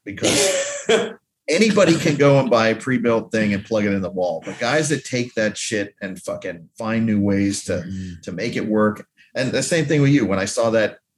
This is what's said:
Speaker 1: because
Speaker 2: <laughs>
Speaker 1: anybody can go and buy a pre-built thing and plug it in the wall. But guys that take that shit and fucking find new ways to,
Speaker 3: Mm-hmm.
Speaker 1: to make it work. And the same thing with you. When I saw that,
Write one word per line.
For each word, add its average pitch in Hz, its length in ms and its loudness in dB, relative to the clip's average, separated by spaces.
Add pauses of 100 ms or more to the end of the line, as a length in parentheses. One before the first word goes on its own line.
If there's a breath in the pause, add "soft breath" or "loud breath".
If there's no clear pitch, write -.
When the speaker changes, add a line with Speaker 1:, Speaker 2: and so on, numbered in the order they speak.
Speaker 1:
because 554 840 -2
Speaker 2:
<laughs> - 260 0 (360)
Speaker 1:
anybody 180 480 4
can 156 180 0
go 139 240 6
and 131 100 0
buy 113 200 4
a 113 60 0
pre-built 113 560 -2
thing 107 220 0
and 98 120 -4
plug 107 200 0
it 101 80 0
in 98 80 -2
the 90 100 -4
wall. 90 340 -4
But 98 140 -10
guys 147 300 0
that 147 140 -2
take 120 300 -4
that 107 240 -2
shit 101 440 -4
and 95 200 -10
fucking 87 560 -10
find 113 280 -2
new 107 140 2
ways 98 460 0
to, 92 140 -4
Speaker 3:
Mm-hmm. 92 440 -10
Speaker 1:
to 98 80 -12
make 104 240 -6
it 123 120 -4
work. 107 380 0 (300 soft breath)
And 120 160 -2
the 131 120 0
same 160 220 0
thing 147 160 2
with 139 100 6
you. 139 140 4
When 95 140 0
I 95 60 -2
saw 117 260 0
that, 110 260 0 (200)